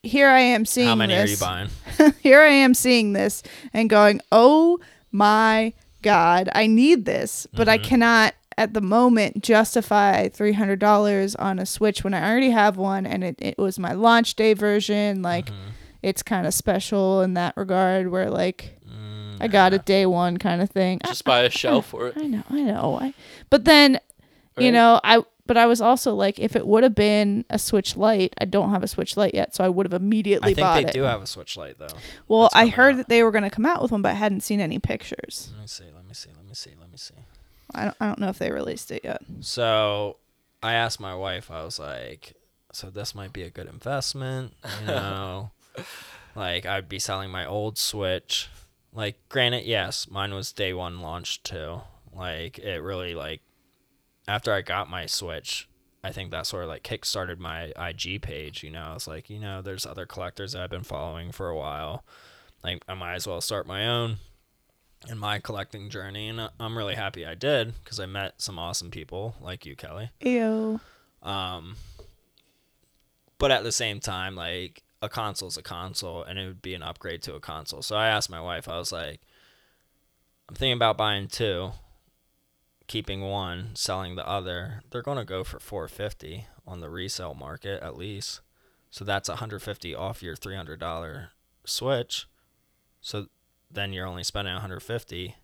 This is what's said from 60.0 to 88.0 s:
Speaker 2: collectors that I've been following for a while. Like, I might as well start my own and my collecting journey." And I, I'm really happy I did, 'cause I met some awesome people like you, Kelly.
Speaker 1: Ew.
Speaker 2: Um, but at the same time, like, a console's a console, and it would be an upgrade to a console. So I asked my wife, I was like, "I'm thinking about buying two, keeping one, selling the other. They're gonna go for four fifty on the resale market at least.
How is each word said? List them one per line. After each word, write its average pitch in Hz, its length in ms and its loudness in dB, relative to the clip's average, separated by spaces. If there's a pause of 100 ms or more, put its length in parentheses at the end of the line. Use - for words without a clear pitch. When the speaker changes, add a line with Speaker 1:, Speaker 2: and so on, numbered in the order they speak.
Speaker 2:
collectors 92 460 -14
that 90 100 -12
I've 90 80 -12
been 90 140 -12
following 82 480 -12
for 95 160 -10
a 82 80 -8
while. 76 480 -12 (580)
Like, 90 260 -12
I 92 60 -12
might 87 200 -12
as 90 120 -12
well 87 140 -10
start 101 260 -8
my 98 200 -8
own 117 320 -6 (880)
and 113 120 -14
my 104 200 -6
collecting 101 500 -14
journey." 104 380 -14
And 113 120 -12
I, 110 80 -12 (120)
I'm 113 180 -10
really 101 160 -8
happy 98 320 -10
I 82 80 -14
did, 117 400 -4 (100)
'cause 104 160 -14
I 95 60 -12
met 98 340 -12
some 95 180 -12
awesome 85 320 -10
people 95 500 -14
like - 260 -16
you, 71 100 -20
Kelly. 92 340 -16 (100)
Speaker 1:
Ew. 220 600 -4 (420)
Speaker 2:
Um, 92 540 -10 (1600)
but 143 120 0
at 110 140 0
the 113 80 -6
same 107 280 -6
time, 92 360 -10
like, 87 460 -12 (200)
a 107 60 -10
console's 98 480 -10
a 78 60 -16
console, 87 600 -12
and 92 160 -14
it 95 80 -12
would 92 160 -18
be 92 120 -12
an 87 80 -16
upgrade 85 400 -14
to 73 120 -16
a 73 60 -18
console. 76 420 -16
So 107 140 -8
I 110 120 0
asked 107 220 -2
my 82 100 -16
wife, 85 280 -12
I 82 100 -10
was 87 140 -10
like, 78 280 -14 (1300)
"I'm - 60 -20
thinking 127 220 -2
about 113 200 0
buying 104 320 -4
two, 95 440 -6 (1120)
keeping 98 360 -10
one, 98 520 -10
selling 92 420 -8
the 90 100 -12
other. 92 640 -10
They're 123 120 -12
gonna 139 220 -10
go 92 200 -10
for - 160 -16
four 90 280 -12
fifty 98 580 -14 (200)
on 90 140 -16
the 80 100 -16
resale 90 440 -12
market 76 480 -14
at 73 140 -16
least. 98 440 -14 (500)